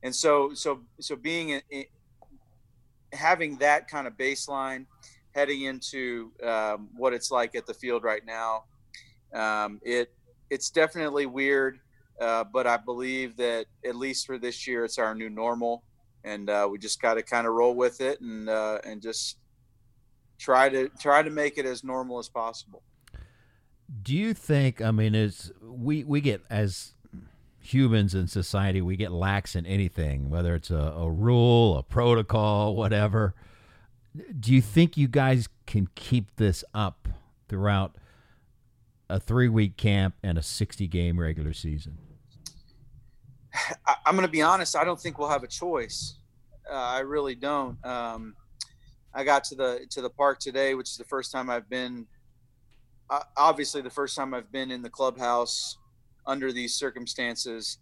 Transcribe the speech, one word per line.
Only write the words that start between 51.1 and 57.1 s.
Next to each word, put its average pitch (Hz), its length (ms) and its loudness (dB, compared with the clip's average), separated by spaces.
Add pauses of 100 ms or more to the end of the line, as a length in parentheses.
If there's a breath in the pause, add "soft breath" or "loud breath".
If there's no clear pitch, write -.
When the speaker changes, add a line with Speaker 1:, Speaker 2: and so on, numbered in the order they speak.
Speaker 1:
time 127 180 -6
I've 117 220 -6
been, 123 360 -8 (1040)
uh, 139 120 -2 (160)
obviously 147 440 4
the 127 80 -10
first 139 280 -6
time 135 180 -6
I've 120 160 -8
been 131 200 -6
in 123 120 -10
the 117 80 -12
clubhouse 123 880 -2 (480)
under 135 260 -4
these 120 220 -6
circumstances. 120 1080 -6